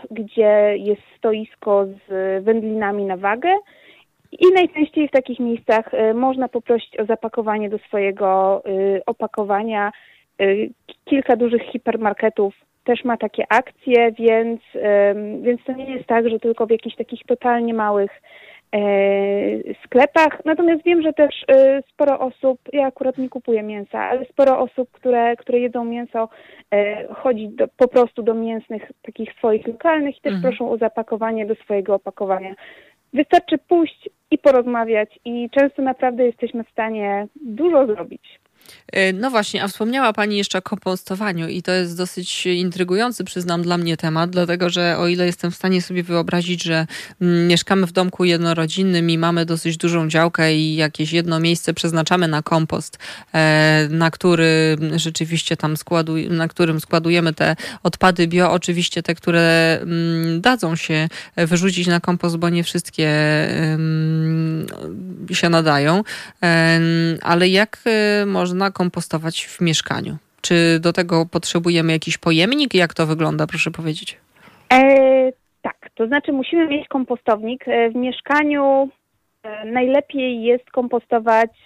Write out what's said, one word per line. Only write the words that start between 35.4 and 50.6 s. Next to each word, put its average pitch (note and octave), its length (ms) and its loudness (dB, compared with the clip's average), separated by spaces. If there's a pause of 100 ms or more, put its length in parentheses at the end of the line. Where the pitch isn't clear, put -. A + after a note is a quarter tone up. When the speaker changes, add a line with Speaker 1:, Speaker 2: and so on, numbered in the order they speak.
Speaker 1:
często C#4 320 0
naprawdę B3+ 440 0
jesteśmy A#3 380 -4
w - 60 -16
stanie G#3 580 -4 (140)
dużo C#4 460 2
zrobić. - 520 -10 (540)
Speaker 2:
E, F#3+ 200 2
no A3 160 -4
właśnie, G#3 340 -2
a G3+ 40 -4
wspomniała A#3+ 460 -2
pani G#3 240 -2
jeszcze G3 200 -4
o F#3 40 -2
kompostowaniu F#3 880 -6
i F3 140 -6
to F#3 100 -4
jest F3 260 -2
dosyć F3+ 480 -6
intrygujący, F#3 800 -2
przyznam, F3 380 -4
dla F3 160 0
mnie E3+ 200 -2
temat, E3 320 -2
dlatego F3+ 400 -2
że F3 280 0
o F3 100 0
ile F3+ 180 0
jestem F3 260 -4
w - 40 -14
stanie F#3 260 0
sobie F3+ 220 -6
wyobrazić, F3 600 -2
że, D#3+ 220 0 (360)
mm, F3 260 2
mieszkamy F3 400 2
w E3+ 40 -10
domku F3+ 340 0
jednorodzinnym E3+ 840 0
i E3 80 2
mamy E3+ 280 0
dosyć E3 320 -4
dużą E3+ 320 0
działkę D#3+ 460 2
i D#3 200 0